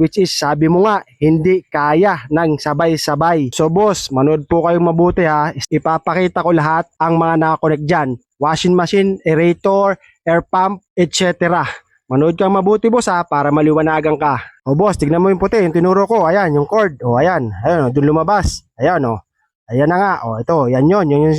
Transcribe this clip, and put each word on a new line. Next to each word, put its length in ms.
which 160
is, 160
sabi 320
mo 240
nga, 160
hindi 480
kaya 640
ng 240
sabay-sabay. 960
So, 160
boss, 400
manood 400
po 160
kayong 240
mabuti, 400
ha. 240
Ipapakita 880
ko 80
lahat 480
ang 240
mga 160
nakakonek 480
dyan. 320
Washing 320
machine, 560
aerator, 720
air 240
pump, 320
et 160
cetera. 560
Manood 320
kang 160
mabuti, 320
boss, 240
ha, 160
para 240
maliwanagan 640
ka. 240
O, 160
boss, 160
tignan 240
mo 80
yung 160
puti, 160
yung 160
tinuro 320
ko. 160
Ayan, 320
yung 80
cord. 400
O, 160
ayan. 320
Ayan, 240
o, 0
dun 160
lumabas. 560
Ayan, 320
o. 80
Ayan 160
na 160
nga. 120
O, 160
ito. 240
Yan 240
yun. 240
Yan 160
yung, 100